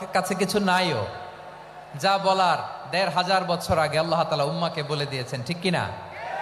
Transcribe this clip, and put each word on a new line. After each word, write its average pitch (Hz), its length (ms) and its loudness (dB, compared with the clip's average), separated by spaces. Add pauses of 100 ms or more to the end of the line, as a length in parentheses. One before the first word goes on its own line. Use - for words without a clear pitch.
(120)
কাছে 185 220 0
কিছু 196 240 0
নাইও। 180 480 2 (880)
যা 190 240 2
বলার 180 720 2
দেড় 180 200 2
হাজার 180 340 2
বছর 175 340 0
আগে 151 200 2
আল্লাহ 165 260 2
তাআলা 143 200 0
উম্মাকে 160 380 -2
বলে 143 240 -2
দিয়েছেন, 131 360 -4
ঠিক 170 180 -4
কি 190 100 0
না? 127 180 2 (540)